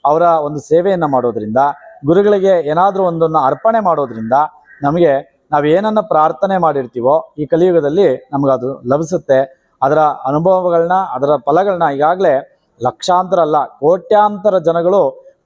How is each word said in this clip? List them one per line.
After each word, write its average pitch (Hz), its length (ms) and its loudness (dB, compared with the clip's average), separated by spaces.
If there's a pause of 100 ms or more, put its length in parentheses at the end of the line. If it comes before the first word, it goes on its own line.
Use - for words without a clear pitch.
ಅವರ 151 160 2
ಒಂದು 156 380 0
ಸೇವೆಯನ್ನ 175 460 0
ಮಾಡೋದ್ರಿಂದ, 117 520 -2 (480)
ಗುರುಗಳಿಗೆ 190 640 2
ಏನಾದ್ರೂ 190 340 0
ಒಂದನ್ನ 165 400 0
ಅರ್ಪಣೆ 180 360 0
ಮಾಡೋದ್ರಿಂದ 131 540 -2 (500)
ನಮಗೆ 143 680 0
ನಾವ್ 147 140 0
ಏನನ್ನ 208 340 0
ಪ್ರಾರ್ಥನೆ 180 580 0
ಮಾಡಿರ್ತೀವೋ 139 800 -2
ಈ 147 80 -6
ಕಲಿಯುಗದಲ್ಲಿ 160 880 0
ನಮ್ಗೆ 139 200 0
ಅದು 127 340 -6
ಲಭಿಸುತ್ತೆ. 143 840 -2 (120)
ಅದರ 143 180 2
ಅನುಭವಗಳನ್ನ, 170 920 0
ಅದರ 135 440 -2
ಫಲಗಳನ್ನ 175 460 0 (120)
ಈಗಾಗ್ಲೇ 156 640 0 (240)
ಲಕ್ಷಾಂತರ 180 560 -2
ಅಲ್ಲ, 151 260 0
ಕೋಟ್ಯಾಂತರ 196 920 0
ಜನಗಳು 170 680 0 (200)